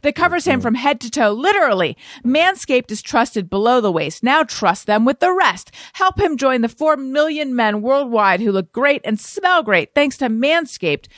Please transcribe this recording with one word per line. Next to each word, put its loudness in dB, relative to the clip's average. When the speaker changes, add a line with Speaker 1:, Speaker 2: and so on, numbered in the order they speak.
Speaker 1:
That 0
covers 0
him 0
Speaker 2:
Mm-hmm. -6
Speaker 1:
from 0
head -2
to -12
toe, 2
literally. 0
Manscaped 0
is -10
trusted -2
below 2
the 0
waist. -4
Now 2
trust -2
them 2
with 0
the 2
rest. -2
Help 0
him 0
join 2
the 0
four 0
million -2
men 0
worldwide 2
who 0
look -2
great 0
and -2
smell 0
great 0
thanks 0
to -2
Manscaped -2